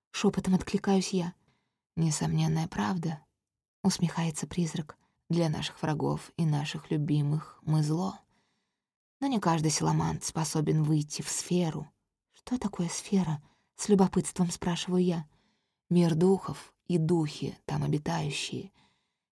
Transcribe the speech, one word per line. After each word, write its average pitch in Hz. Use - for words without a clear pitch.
шёпотом -
откликаюсь 190
я. 175
«Несомненная 160
правда», — 185
усмехается 165
призрак. 165
«Для 165
наших -
врагов 147
и 165
наших 147
любимых 147
мы 156
зло. 165
Но 269
не 262
каждый 165
силамант 160
способен 156
выйти 151
в -
сферу». 165
«Что -
такое 190
сфера?» — 165
с -
любопытством 185
спрашиваю 180
я. 165
«Мир 170
духов 180
и 175
духи, 156
там 147
обитающие. 151